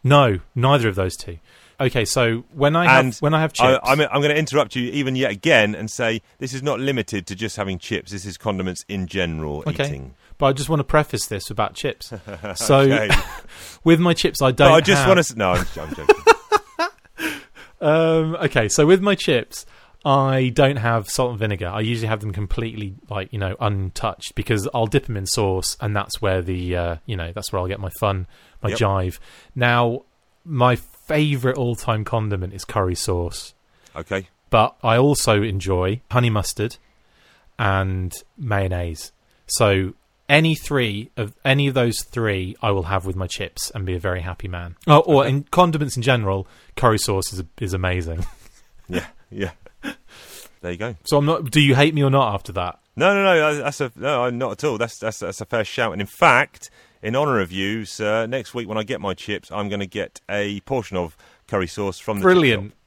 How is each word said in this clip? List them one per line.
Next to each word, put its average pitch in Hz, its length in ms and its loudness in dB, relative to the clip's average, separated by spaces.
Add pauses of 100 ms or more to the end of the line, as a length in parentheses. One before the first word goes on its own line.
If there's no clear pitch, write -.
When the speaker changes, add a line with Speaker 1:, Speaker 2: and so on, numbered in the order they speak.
Speaker 1:
No, 127 380 6 (140)
neither 127 340 2
of 98 60 0
those 92 220 -2
two. - 220 -14 (400)
Okay, 127 260 0
so 117 400 0 (100)
when 147 220 2
I 170 100 2
have, 131 200 8
Speaker 2:
And 123 100 -4
Speaker 1:
when 147 160 0
I 156 80 2
have 156 180 -2
Speaker 2:
I, 127 140 6
Speaker 1:
chips 131 160 2
Speaker 2:
I'm, 139 120 4
I'm 143 220 2
gonna 147 120 2
interrupt 147 420 0
you 123 160 -2
even 135 240 -2
yet 127 140 0
again 107 440 4
and 104 160 -8
say 113 300 -2 (180)
this 127 160 -8
is 131 80 -10
not 135 160 -2
limited 120 500 -2
to 98 60 -8
just 101 220 -6
having 95 220 -4
chips. - 340 -6
This 98 140 -10
is 95 100 -10
condiments 92 520 -4
in 95 180 -4
general, 78 600 -4
Speaker 1:
Okay. 147 200 -4
Speaker 2:
eating. 67 280 -12 (220)
Speaker 1:
But 143 100 0
I 135 60 4
just 135 180 -4
wanna 147 140 0
preface - 420 0
this - 240 -8
about 107 240 -4
chips. - 380 -8 (220)
Speaker 2:
<laughs> 98 200 -10
Speaker 1:
So, 139 260 4
Speaker 2:
Okay. 120 280 4 (400)
Speaker 1:
<laughs> - 360 -20
with 165 160 8
my 175 140 4
chips, - 280 -2
I 135 100 6
Speaker 2:
But 117 40 -4
Speaker 1:
don't 143 160 8
Speaker 2:
I 160 100 8
just 185 180 4
Speaker 1:
have 131 80 4
Speaker 2:
wanna 185 120 6
s-, 135 160 -2
no, 98 160 2
I'm, 90 140 2 (120)
I'm 76 160 -10
joking. 78 160 -8
Speaker 1:
<laughs> 415 60 8 (1700)
Um, 160 540 2
okay, 127 320 0
so 151 160 4
with 180 160 6
my 202 140 2
chips, - 500 -2 (400)
I 135 500 2
don't 143 220 4
have 113 320 0
salt 127 220 0
and 117 80 -8
vinegar. 101 300 -4
I 101 120 -4
usually 113 280 -2
have 110 120 -2
them 107 100 -8
completely, 104 640 -6 (140)
like, 98 240 -8
you 110 60 -8
know, 95 200 -4
untouched 101 760 -4
because 107 400 -2
I'll 113 120 2
dip - 220 0
'em 110 80 -6
in 95 80 -6
sauce, 95 560 -2
and 104 160 -4
that's - 240 -6
where 95 220 0
the, 90 340 -4
uh, 85 200 -4 (100)
you 107 100 -6
know, 85 160 -8
that's 104 200 -10
where 101 80 -2
I'll 92 80 -4
get 98 120 -6
my 98 80 -6 (100)
fun, 98 280 -2 (360)
my 110 60 -2
Speaker 2:
Yep. 101 100 -2
Speaker 1:
jive. 98 400 0 (360)
Now, 120 480 0 (420)
my 123 320 4
favourite 143 800 -2
all-time 117 480 -2
condiment 101 480 -4
is 95 140 -14
curry 92 280 0
sauce. 87 600 -4 (420)
Speaker 2:
Okay. 95 320 -6 (220)
Speaker 1:
But 110 320 4
I 117 160 4
also 123 440 4
enjoy 95 680 -2
honey 123 200 2
mustard 107 460 -2 (840)
and 95 540 0 (260)
mayonnaise. 92 720 -4 (340)
So 98 480 2 (340)
any 160 260 4
three 120 600 -2
of, 110 180 -6 (100)
any 139 240 2
of 131 60 -2
those 120 280 0
three, 101 600 -4
I 113 80 0
will 95 140 0
have 92 200 -4
with 95 120 -6
my 92 100 -6
chips - 480 -8
and 98 100 -6
be 92 100 -2
a 90 40 -4
very 90 240 -4
happy 90 260 -10
man. 87 280 -12 (100)
Oh, 151 140 8
or 147 220 4
Speaker 2:
Okay. - 80 0
Speaker 1:
in 139 200 -2
condiments 156 460 0
in 123 60 -4
general, 104 440 0 (300)
curry 113 220 4
sauce 95 340 -2
is, 92 100 -8 (180)
is 95 140 -4
amazing. 90 560 -2
<laughs> - 40 -18 (580)
Speaker 2:
Yeah, - 140 -4 (240)
yeah. 98 200 -6 (1120)
There 87 100 -8
you 87 40 -6
go. 110 280 -8
Speaker 1:
So 151 120 0
I'm 143 80 4
not. 160 280 0
Do 151 80 6
you 139 160 6
hate 151 180 4
me 147 80 0
or 139 80 2
not 131 240 2
after - 200 -8
that? 90 260 -6 (160)
Speaker 2:
No, 180 180 4
no, 196 80 2
no. 160 400 4
That's 135 180 -6
a, 131 140 -4
no, 127 300 -2
I'm 123 120 -2
not 120 140 -4
at 107 140 -8
all. 131 140 -2
That's, 113 200 -6
that's, 110 220 -8
that's 90 200 -8
a 107 40 -8
fair 113 200 -2
shout. 113 280 -4
And 90 80 -8
in 101 80 -6
fact, - 640 2 (300)
in 110 140 -6
honour 139 240 0
of 90 140 -2
you, 101 320 -4
sir, 110 420 -2
next 120 260 -8
week 120 140 -8
when 107 120 -8
I 107 40 -4
get 107 180 -8
my 95 140 -6
chips, - 380 -10
I'm 101 160 -6
gonna 101 180 -6
get - 420 -8
a 101 340 -4
portion 120 340 -6
of 87 200 -6 (300)
curry 92 220 -4
sauce 98 320 -8
from 107 160 -6
the 98 60 -6
chip - 20 -4
Speaker 1:
Brilliant. 131 480 4
Speaker 2:
shop. - 140 -20